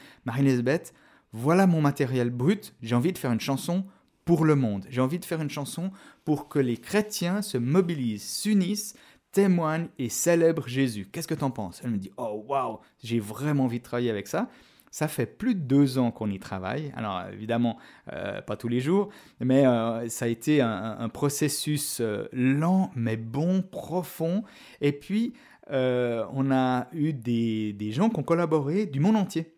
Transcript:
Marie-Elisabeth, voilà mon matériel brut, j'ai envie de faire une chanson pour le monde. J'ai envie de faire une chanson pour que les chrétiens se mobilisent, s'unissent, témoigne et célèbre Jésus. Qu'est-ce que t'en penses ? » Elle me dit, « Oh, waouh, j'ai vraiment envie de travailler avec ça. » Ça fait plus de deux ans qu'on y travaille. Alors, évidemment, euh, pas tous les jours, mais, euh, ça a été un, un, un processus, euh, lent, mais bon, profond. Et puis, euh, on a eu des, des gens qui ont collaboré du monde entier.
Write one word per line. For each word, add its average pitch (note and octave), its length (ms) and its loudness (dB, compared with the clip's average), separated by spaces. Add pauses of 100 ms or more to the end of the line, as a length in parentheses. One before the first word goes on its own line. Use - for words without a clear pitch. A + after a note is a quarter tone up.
(260)
Marie-Elisabeth, C3 680 2 (400)
voilà E3 340 4
mon D#3+ 140 4
matériel B2+ 480 2
brut, C3+ 520 0
j'ai A#2 140 0
envie D3 160 2
de F3 60 -6
faire B2+ 140 -2
une A2+ 100 0
chanson F3 440 -2 (380)
pour D#3+ 220 4
le D#3 100 8
monde. G#2 340 0
J'ai B2+ 120 0
envie C3+ 180 0
de - 60 -12
faire D#3+ 160 -4
une D3 80 -4
chanson E3 420 -6 (320)
pour D3 240 0
que D3 120 0
les A#2+ 180 2
chrétiens G3+ 640 -2
se C3+ 160 -4
mobilisent, C3 640 0
s'unissent, G3+ 720 0 (380)
témoigne E3+ 540 2 (120)
et B2 80 -2
célèbre E3 640 2
Jésus. A#2+ 420 0
Qu'est-ce - 160 -8
que D#3+ 60 -6
t'en C#3+ 180 -2
penses ? » G2+ 320 -10
Elle B2 80 -4
me G#2+ 60 0
dit, « F#2+ 200 -8
Oh, G#2+ 300 -6
waouh, B2+ 320 -2 (240)
j'ai A#2 160 -2
vraiment C3 460 0
envie A#2+ 140 -2
de - 40 -14
travailler A#2+ 260 -2
avec G2+ 180 -4
ça. » G3 200 -4 (440)
Ça D3+ 160 -2
fait C3 180 -4
plus A3+ 300 -2
de F#3 40 -4
deux C3+ 380 4
ans A#2+ 140 2
qu'on G#2+ 180 -6
y G2 80 -4
travaille. G#2 580 -6
Alors, F#2+ 280 -6 (100)
évidemment, A2+ 440 0 (360)
euh, G2 300 -8
pas G#2 120 -6
tous A#2+ 120 -6
les A#2+ 120 0
jours, F#3+ 300 2 (300)
mais, C3 260 4
euh, A#2 420 2
ça A#2 180 -6
a - 20 0
été C3+ 340 2
un, A#2 80 2
un, G#2+ 300 -6
un A#2 100 -6
processus, D3 920 -2
euh, G#2+ 320 -2
lent, D#3 640 2
mais A2+ 220 -2
bon, D3+ 460 0
profond. F3 800 -4 (380)
Et C#3+ 100 2
puis, G#3+ 420 -2 (380)
euh, B2 600 0
on C3+ 200 0
a B2+ 420 2
eu D#3 180 0
des, A2+ 640 0
des G#2+ 180 -6
gens G3 200 2
qui F3+ 80 -2
ont C#3 40 -4
collaboré E3 640 0
du C#3 140 -4
monde G3+ 160 4
entier. F3+ 420 -2